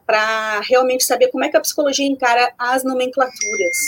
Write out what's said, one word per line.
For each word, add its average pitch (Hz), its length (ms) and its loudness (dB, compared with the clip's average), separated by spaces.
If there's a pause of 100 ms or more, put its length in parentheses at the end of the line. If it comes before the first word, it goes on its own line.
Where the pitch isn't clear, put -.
pra 220 540 0
realmente 254 460 2
saber 254 240 2
como 269 160 -2
é 302 40 -2
que 320 60 -2
a 311 60 6
psicologia 277 440 0
encara 247 520 2
as 254 260 -2
nomenclaturas, 254 920 -2 (100)